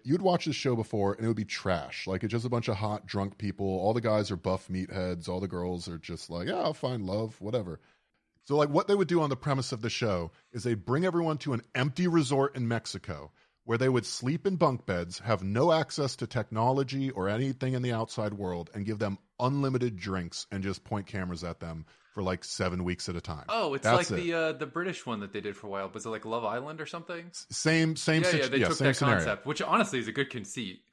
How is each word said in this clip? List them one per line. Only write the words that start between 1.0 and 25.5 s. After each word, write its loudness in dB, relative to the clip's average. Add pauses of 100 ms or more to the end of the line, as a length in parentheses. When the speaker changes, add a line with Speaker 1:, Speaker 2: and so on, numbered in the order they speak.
Speaker 1:
and -4
it 2
would 2
be -2
trash. -2
Like, -2
it's -2
just 0
a -4
bunch 0
of 0
hot, -4
drunk -2
people. -2
All 2
the 0
guys 4
are -2
buff 0
meatheads. -2
All -2
the -2
girls -4
are -8
just -10
like, -4
"Yeah, -2
I'll 0
find -4
love," -2
whatever. -4 (640)
So, 0
like, 6
what 4
they 6
would 4
do 4
on 2
the 0
premise -2
of -4
the -2
show 0 (200)
is -6
they'd 0
bring 2
everyone 2
to -4
an -2 (140)
empty 2
resort 4
in 0
Mexico -4 (340)
where 2
they 4
would 4
sleep -2
in 2
bunk 2
beds, -2
have 2
no 4
access 2
to -4
technology 0
or 0
anything 0
in -2
the 0
outside -2
world, -4
and -4
give -2
them 0 (220)
unlimited 2
drinks -4
and -2
just -4
point -4
cameras -6
at -6
them -10 (260)
for, -4
like, 0
seven -2
weeks -2
at -4
a -4
time. -8
Speaker 2:
Oh, 0
it's -4
Speaker 1:
That's 4
Speaker 2:
like 0
Speaker 1:
it. -2
Speaker 2:
the, 0
uh, 2
the -6
British -6
one -2
that -8
they -6
did -6